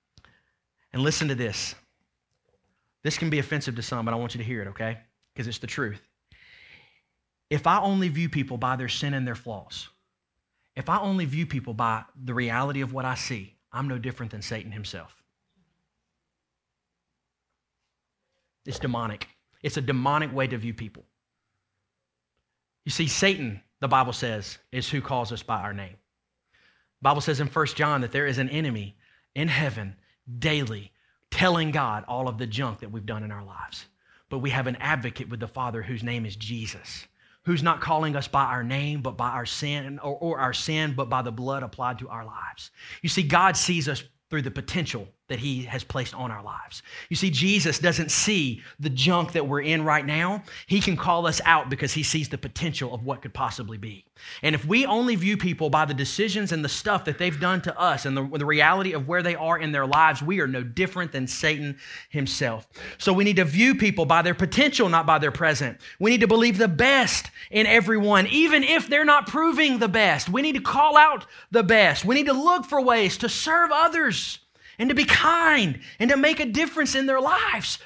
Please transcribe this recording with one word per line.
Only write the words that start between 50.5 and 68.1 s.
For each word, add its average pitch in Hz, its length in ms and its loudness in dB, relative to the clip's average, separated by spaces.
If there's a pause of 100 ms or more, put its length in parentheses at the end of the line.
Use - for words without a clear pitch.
He 196 160 2
can 175 160 0
call 170 280 2
us 156 200 0
out 156 240 6
because 139 240 -4
he 147 80 -2
sees 156 260 -2
the 135 80 -8
potential 135 560 -6
of 120 120 -8
what 127 180 -8
could 110 100 -14
possibly 110 460 -6
be. 101 260 -14 (380)
And 156 120 2
if 143 120 -4
we 220 180 4
only 233 300 2
view 196 240 0
people 160 320 -2
by 156 160 4
the 147 80 -4
decisions 190 580 -2
and 156 100 -2
the 139 60 -4
stuff - 380 -2
that 139 100 -2
they've 170 240 -2
done 180 220 0
to 170 180 -6
us 165 240 2
and 135 100 -2
the, 135 240 -4
the 143 60 -2
reality 160 480 4
of 143 160 -4
where 175 140 0
they 175 120 0
are 160 240 0
in 156 140 -2
their 139 140 2
lives, 151 340 6
we 175 200 0
are 147 60 2
no 131 160 -2
different 180 480 -4
than 131 160 -4
Satan 147 520 -2 (320)
himself. 131 580 -2 (300)
So - 120 2
we 190 140 6
need 208 120 4
to 180 100 6
view 226 300 6
people 196 280 2
by 165 160 6
their 170 140 2
potential, 247 560 2
not 165 160 4
by 156 120 6
their 143 140 2
present. 143 460 0 (200)
We 208 120 2
need 240 100 4
to 220 80 6
believe 226 300 4
the 220 100 4
best 247 640 4 (200)
in 214 160 4
everyone, 208 600 6